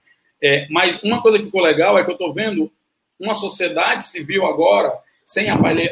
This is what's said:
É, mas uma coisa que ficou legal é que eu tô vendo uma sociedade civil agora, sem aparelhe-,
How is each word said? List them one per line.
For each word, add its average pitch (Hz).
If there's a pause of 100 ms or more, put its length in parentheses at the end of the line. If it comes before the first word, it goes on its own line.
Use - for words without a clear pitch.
(420)
É, 147
mas 175
uma 226
coisa 220
que 208
ficou 190
legal 170
é 180
que 180
eu 175
tô 165
vendo 202 (480)
uma 202
sociedade 185
civil 180
agora, 165 (340)
sem 208
aparelhe-, 170